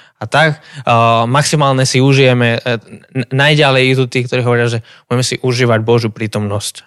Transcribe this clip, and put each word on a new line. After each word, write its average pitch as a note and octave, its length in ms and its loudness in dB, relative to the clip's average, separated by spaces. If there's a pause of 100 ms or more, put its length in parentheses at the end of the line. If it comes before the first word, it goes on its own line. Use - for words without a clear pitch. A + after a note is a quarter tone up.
(140)
a - 120 -14
tak. D3+ 340 0 (240)
A B2 100 0 (300)
maximálne C#3 600 0
si B2+ 140 -2
užijeme, B2+ 560 4
e, A#2+ 180 -4 (440)
n-, B2+ 120 -4
najďalej C#3 600 2
idú C3 180 2
tí, B2 160 -4
ktorí B2 200 -4
hovoria, A#2+ 260 0
že A#2 120 -4 (260)
budeme B2 180 -2
si B2 160 -6
užívať A#2+ 420 0
Božiu A#2 280 0
prítomnosť, G#2 760 -8